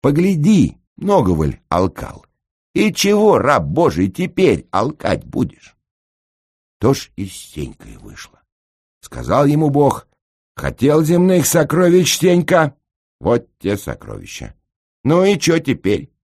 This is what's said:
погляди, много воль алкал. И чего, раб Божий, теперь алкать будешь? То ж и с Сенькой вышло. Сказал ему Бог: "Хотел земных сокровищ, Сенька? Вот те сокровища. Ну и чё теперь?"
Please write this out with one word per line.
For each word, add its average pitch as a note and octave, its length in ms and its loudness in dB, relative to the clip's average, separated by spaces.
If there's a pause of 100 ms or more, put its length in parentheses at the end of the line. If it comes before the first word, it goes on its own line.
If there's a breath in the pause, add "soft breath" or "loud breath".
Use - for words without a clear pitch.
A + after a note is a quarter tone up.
погляди, D#3 760 2 (180)
много A2+ 360 2
воль D#2 280 -2 (100)
алкал. F2 560 -4 (480)
И G#3 200 0
чего, G3+ 460 2
раб A#2 260 0
Божий, F#2+ 440 0
теперь F3 640 -2
алкать - 540 -4
будешь? - 500 -8 (1040)
То B2+ 140 2
ж - 220 -6
и G2 100 -8
с F#2 80 -16
Сенькой A1+ 640 -14
вышло. - 440 -20 (600)
Сказал G2 440 -2
ему D3 240 2
Бог: C#3+ 380 0 (480)
"Хотел C#3+ 480 0
земных F3 420 2
сокровищ, E3+ 720 2
Сенька? F3 580 2 (440)
Вот A#2 300 -2 (100)
те G2+ 180 -4
сокровища. G#1+ 760 -14 (480)
Ну E3+ 200 2
и G3 160 2
чё E3 200 0
теперь?" G2 520 -4 (120)